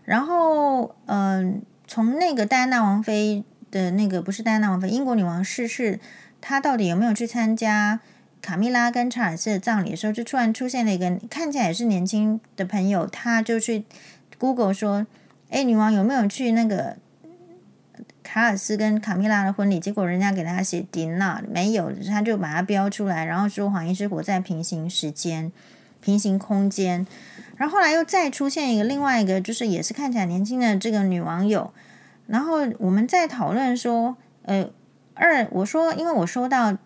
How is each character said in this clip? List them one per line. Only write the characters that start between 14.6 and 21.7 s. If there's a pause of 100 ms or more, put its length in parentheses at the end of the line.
说 (460)
，“哎，
女
王
有
没
有
去
那
个 (1300)
卡
尔
斯
跟
卡
蜜
拉
的
婚
礼？”
结
果
人
家
给
他
写
“did
not”，
没